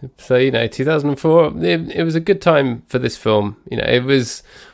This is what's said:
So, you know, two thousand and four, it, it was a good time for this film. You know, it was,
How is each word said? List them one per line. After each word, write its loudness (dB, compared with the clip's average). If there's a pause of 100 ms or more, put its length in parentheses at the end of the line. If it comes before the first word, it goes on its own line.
(180)
So, 0
you 4
know, 0
two -6
thousand 0
and -4
four, 4 (100)
it, -2
it -2
was -2
a 2
good 0
time 2
for -4
this -4
film. 0 (120)
You -6
know, -4
it 2
was, 0 (320)